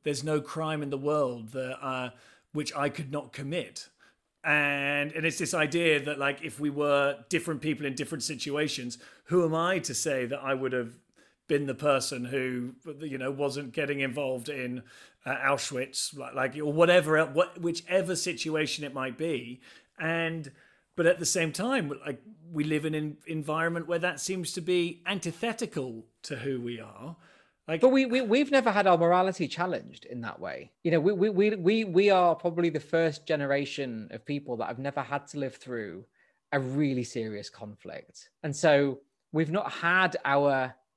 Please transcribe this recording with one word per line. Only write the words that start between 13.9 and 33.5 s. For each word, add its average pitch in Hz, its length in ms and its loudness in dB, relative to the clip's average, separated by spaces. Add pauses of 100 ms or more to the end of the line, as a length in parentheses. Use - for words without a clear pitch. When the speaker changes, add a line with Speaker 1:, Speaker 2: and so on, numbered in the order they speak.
Speaker 1:
involved 131 480 -4
in, 127 340 -6 (420)
uh, 127 100 -4
Auschwitz, 135 800 -2
like, 123 160 -12
like, 135 240 -2
or 147 160 -2
whatever, 165 440 6
el-, 156 100 4
what, 170 340 0
whichever 170 560 0
situation 156 640 -2
it 135 100 -10
might 131 240 -6
be. 127 440 -4 (360)
And, 165 540 -4 (460)
but 175 80 4
at 175 140 6
the 165 60 -2
same 165 280 0
time, 202 400 0 (120)
like, 139 160 -6 (300)
we 151 140 0
live 151 180 0
in 156 120 -2
an 151 220 -4 (100)
environment 160 600 -2
where 170 120 0
that 165 200 -2
seems 185 340 -4
to 185 80 -6
be 175 440 0
antithetical 170 1000 -4 (180)
to 143 120 -8
who 127 240 -4
we 120 220 -6
are. 107 340 -14 (520)
Like, 160 120 -2
Speaker 2:
But 254 100 8
we, 269 160 6
we, 254 160 2
we've 262 300 4
never 247 200 4
had 196 160 4
our 175 100 8
morality 180 500 4
challenged - 580 -4
in 123 160 -10
that 117 180 -10
way. 67 320 -10 (120)
You 170 80 2
know, 165 80 6
we, 180 140 4
we, 196 160 4
we, 208 260 4
we, 208 300 4
we 190 240 4
are 180 260 6
probably 170 340 0
the 151 100 -2
first 165 460 0
generation 139 840 -2